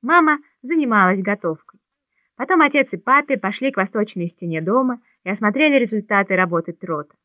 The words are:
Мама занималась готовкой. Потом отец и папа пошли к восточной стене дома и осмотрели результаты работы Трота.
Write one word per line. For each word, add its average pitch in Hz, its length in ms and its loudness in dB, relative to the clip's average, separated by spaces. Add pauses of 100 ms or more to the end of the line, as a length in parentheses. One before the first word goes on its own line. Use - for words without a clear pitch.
Мама 311 360 4 (240)
занималась 226 580 2
готовкой. 185 600 -6 (560)
Потом 320 260 0
отец 285 300 0
и - 40 -8
папа 277 400 0
пошли 254 360 -4
к - 60 -4
восточной 196 500 -4
стене 165 320 -6
дома 240 400 -2 (240)
и 180 60 -8
осмотрели 262 460 0
результаты 208 600 0
работы 170 360 -2
Трота. 160 420 -10 (100)